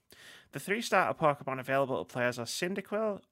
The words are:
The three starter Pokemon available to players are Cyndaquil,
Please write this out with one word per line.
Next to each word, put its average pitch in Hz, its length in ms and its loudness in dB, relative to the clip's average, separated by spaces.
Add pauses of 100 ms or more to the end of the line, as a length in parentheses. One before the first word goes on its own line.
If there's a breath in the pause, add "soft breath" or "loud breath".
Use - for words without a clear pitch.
(540 loud breath)
The 143 80 -8
three 214 200 -2
starter 190 380 4
Pokemon 135 400 2
available 131 440 0
to - 80 -12
players 123 280 0
are 117 60 -6
Cyndaquil, 196 760 -4 (120)